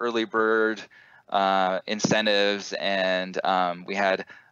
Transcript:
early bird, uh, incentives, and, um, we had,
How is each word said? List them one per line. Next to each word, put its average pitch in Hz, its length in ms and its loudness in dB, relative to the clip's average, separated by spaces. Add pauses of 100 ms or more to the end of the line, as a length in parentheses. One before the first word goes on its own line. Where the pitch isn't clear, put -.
early 117 240 0
bird, 110 580 0 (460)
uh, 95 580 2
incentives, 104 840 0
and, 92 720 -2
um, 90 420 0
we 95 80 -8
had, 95 300 0 (280)